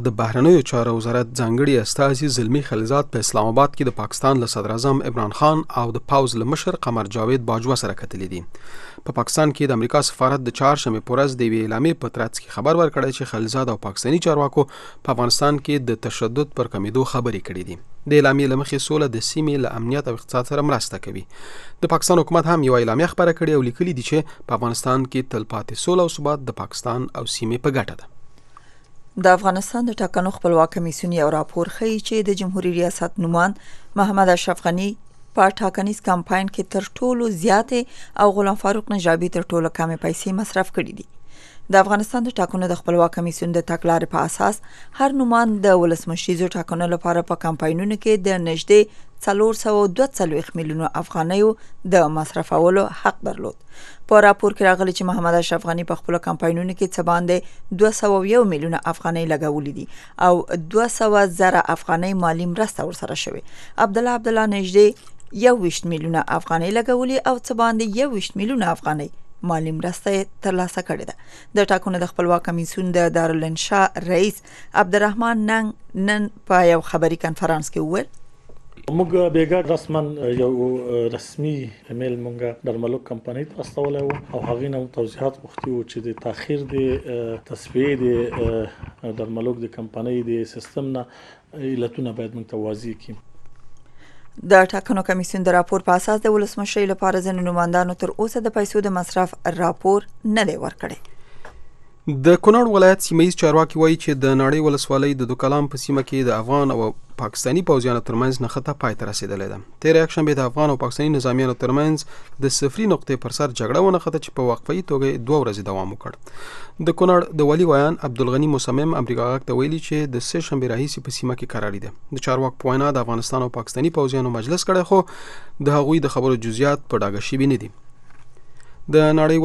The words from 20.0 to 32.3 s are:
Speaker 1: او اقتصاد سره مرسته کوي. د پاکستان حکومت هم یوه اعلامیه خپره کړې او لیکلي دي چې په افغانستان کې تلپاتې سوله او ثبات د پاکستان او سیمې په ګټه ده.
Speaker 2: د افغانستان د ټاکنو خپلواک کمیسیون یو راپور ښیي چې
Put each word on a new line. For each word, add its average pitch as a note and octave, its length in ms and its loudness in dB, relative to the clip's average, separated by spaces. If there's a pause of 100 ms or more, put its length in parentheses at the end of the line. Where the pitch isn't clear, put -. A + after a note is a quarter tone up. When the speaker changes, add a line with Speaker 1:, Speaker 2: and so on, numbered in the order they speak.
Speaker 1:
او A#2+ 80 -2
اقتصاد - 340 -4
سره C#3+ 160 0
مرسته A2+ 400 -2
کوي. G2 160 -10 (600)
د E3+ 80 -2
پاکستان E3+ 300 4
حکومت E3 280 2
هم D#3 160 2
یوه B2 160 4
اعلامیه C3+ 300 2
خپره E3+ 260 4
کړې D#3 220 0
او B2+ 80 0
لیکلي F3 320 -2
دي A2+ 80 -8
چې - 420 -2
په A2+ 80 0
افغانستان B2+ 480 0
کې C3 260 -4
تلپاتې G#2+ 520 -6
سوله F3+ 220 4
او E3 120 -4
ثبات C#3+ 320 -2
د G#2 100 -12
پاکستان A#2+ 480 -6 (140)
او - 20 -8
سیمې A#2 400 -4
په C#3 140 0
ګټه - 240 -4
ده. - 40 -16 (1160)
Speaker 2:
د F#3 140 8
افغانستان G3+ 520 -2
د G#3+ 120 -6
ټاکنو F#3 360 0
خپلواک E3 380 4
کمیسیون E3+ 420 -2
یو D#3 200 2
راپور E3+ 400 -4
ښیي A3 200 -2
چې G#3 320 -2